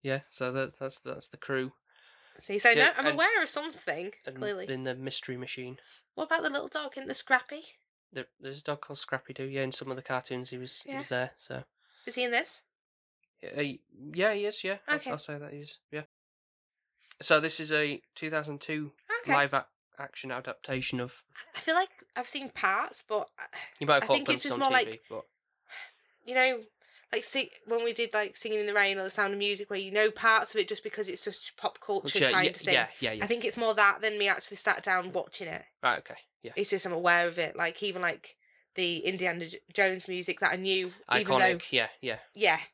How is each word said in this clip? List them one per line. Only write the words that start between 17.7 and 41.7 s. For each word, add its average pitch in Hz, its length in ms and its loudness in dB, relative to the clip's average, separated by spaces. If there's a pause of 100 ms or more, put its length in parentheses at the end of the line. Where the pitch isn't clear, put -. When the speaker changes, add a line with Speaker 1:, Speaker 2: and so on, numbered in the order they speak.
Speaker 1:
a 151 300 0 (140)
two 156 160 -6
thousand 151 320 -4
two 151 300 -6 (300)
Speaker 2:
Okay. 349 120 0
Speaker 1:
live 143 180 4
ac-, 135 120 2 (340)
action - 340 -10
adaptation 131 680 -4
of 123 220 -8 (320)
Speaker 2:
I - 60 -10
feel 320 140 0
like 370 160 2 (260)
I've 247 120 -6
seen 277 200 -8
parts, - 580 0
but 214 220 -2 (100)
I, - 60 -12 (340)
Speaker 1:
You 147 80 -2
might 147 80 8
have 135 100 6
Speaker 2:
I - 20 -4
Speaker 1:
caught 139 100 6
Speaker 2:
think 285 140 2
it's - 160 2
Speaker 1:
glimpses 277 40 0
Speaker 2:
just - 40 0
Speaker 1:
on 269 180 4
Speaker 2:
more 254 60 6
Speaker 1:
T 240 80 4
V, - 60 -8
Speaker 2:
like, 226 80 -12 (100)
Speaker 1:
but - 140 -8 (1000)
Speaker 2:
you 247 100 -8
know, 254 260 4 (520)
like, 220 120 0
si-, - 260 0 (160)
when 233 180 0
we 233 80 2
did, 226 220 -2
like, 208 220 0
Singing 214 240 -2
in 208 60 0
the 202 80 -2
Rain 196 240 4
or 190 40 -2
The 190 80 -2
Sound 202 220 0
of 202 60 -2
Music, 202 300 0
where 202 100 -4
you 190 120 -4
know 214 200 6
parts 220 440 4
of 214 60 2
it 180 80 2
just 208 160 -6
because 208 240 -4
it's - 140 -6
such - 340 -8
pop - 240 -4
culture - 380 -2
Speaker 1:
Sure, 135 120 6
Speaker 2:
kind 180 140 6
Speaker 1:
yeah, - 60 6
Speaker 2:
of 180 60 -10
thing. - 180 2
Speaker 1:
yeah, 120 120 6 (140)
yeah, 117 120 0
yeah. 110 120 -4
Speaker 2:
I - 20 -4
think 240 180 -2
it's 233 120 -2
more 226 180 2
that 202 260 6
than 214 180 0
me 202 100 2
actually - 300 -2
sat - 240 0
down 185 300 0
watching 175 360 -4
it. 165 160 -8 (180)
Speaker 1:
Right, 123 160 2
okay, - 200 -12 (240)
yeah. 117 140 -12
Speaker 2:
It's 196 140 -2
just 190 160 0
I'm 180 60 -4
aware 175 340 6
of 170 120 -4
it. 160 180 -4
Like, 170 260 -4
even, 190 180 -4
like, - 360 -4 (400)
the 175 220 2
Indiana 180 500 -2
J-, 170 100 -14 (160)
Jones 190 340 2
music 180 320 -4
that 185 120 2
I 180 40 0
knew, 185 360 0 (200)
even 127 140 4
though 135 120 4
Speaker 1:
Iconic, 147 320 4